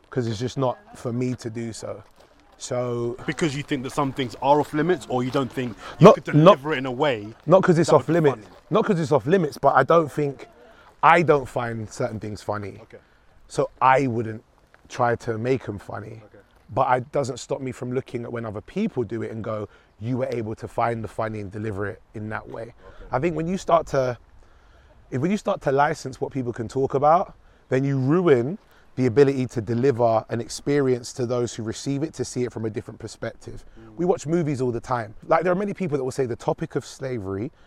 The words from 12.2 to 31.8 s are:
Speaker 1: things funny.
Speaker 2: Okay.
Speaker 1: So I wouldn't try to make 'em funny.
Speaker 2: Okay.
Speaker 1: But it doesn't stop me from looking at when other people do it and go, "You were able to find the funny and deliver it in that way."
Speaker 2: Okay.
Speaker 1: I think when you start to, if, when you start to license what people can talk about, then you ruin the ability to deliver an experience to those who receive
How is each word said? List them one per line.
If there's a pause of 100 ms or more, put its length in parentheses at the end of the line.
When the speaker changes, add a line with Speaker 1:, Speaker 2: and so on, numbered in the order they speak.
Speaker 1:
things
funny.
Speaker 2:
Okay. (500)
Speaker 1:
So (140)
I
wouldn't (440)
try
to
make
'em
funny.
Speaker 2:
Okay. (340)
Speaker 1:
But
it
doesn't
stop
me
from
looking
at
when
other
people
do
it
and
go, (320)
"You
were
able
to
find
the
funny
and
deliver
it (140)
in
that
way."
Speaker 2:
Okay.
Speaker 1:
I
think
when
you
start
to, (960)
if,
when
you
start
to
license
what
people
can
talk
about, (340)
then
you
ruin (380)
the
ability
to
deliver
an
experience
to
those
who
receive